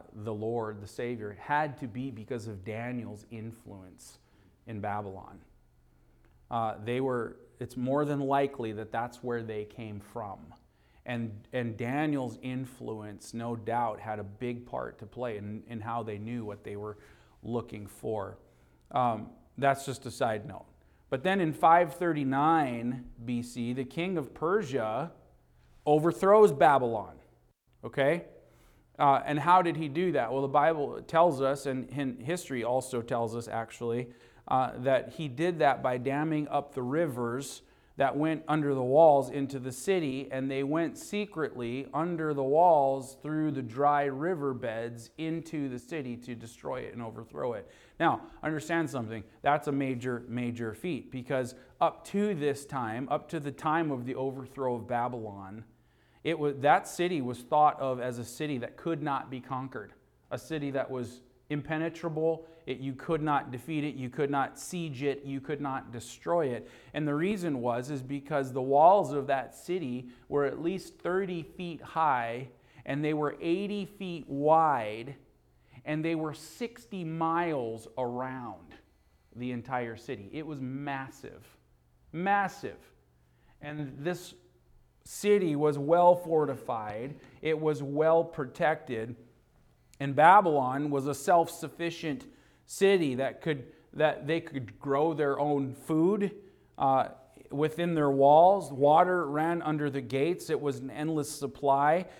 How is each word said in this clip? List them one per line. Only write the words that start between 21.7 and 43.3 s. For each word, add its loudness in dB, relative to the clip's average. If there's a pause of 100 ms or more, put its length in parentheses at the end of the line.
thirty-nine 0 (180)
B -2
C, -4
the -4
king -4
of -6
Persia 0 (760)
overthrows 8
Babylon. 4 (640)
Okay? 0 (720)
Uh, 6
and 0
how 6
did 0
he -4
do 0
that? 0
Well, 0
the 0
Bible 2
tells 4
us, 0
and, -4
and -4
history -4
also -2
tells -2
us, -8
actually, -4 (400)
uh, 2
that 2
he -6
did -2
that 4
by 0
damming -2
up -4
the -4
rivers -2 (340)
that 2
went 0
under 2
the 0
walls 8
into -4
the -8
city, -2
and -4
they -2
went -2
secretly -6
under -2
the 0
walls 4
through 0